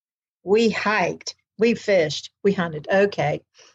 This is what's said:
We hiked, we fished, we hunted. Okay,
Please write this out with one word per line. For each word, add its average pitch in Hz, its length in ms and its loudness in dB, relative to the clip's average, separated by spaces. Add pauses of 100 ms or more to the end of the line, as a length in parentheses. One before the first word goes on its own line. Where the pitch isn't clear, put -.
(440)
We 214 260 4
hiked, 185 640 -4 (240)
we 226 160 2
fished, 165 560 0 (140)
we 196 80 4
hunted. 170 400 -6
Okay, 165 500 0 (320)